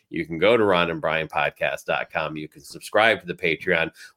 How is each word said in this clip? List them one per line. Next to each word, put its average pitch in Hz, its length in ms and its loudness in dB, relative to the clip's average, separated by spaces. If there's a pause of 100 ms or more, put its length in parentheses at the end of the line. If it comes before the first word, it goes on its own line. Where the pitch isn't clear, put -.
You 82 160 -6
can 82 120 -8
go 101 200 4
to 113 80 4
ron 87 260 2
and 82 100 -4
brian 80 280 -2
podcast 73 560 -2
dot 65 260 -4
com. 78 260 -4
You 76 120 -10
can - 120 -20
subscribe 104 600 0
to 85 60 -20
the 87 60 -6
Patreon. 82 580 0 (260)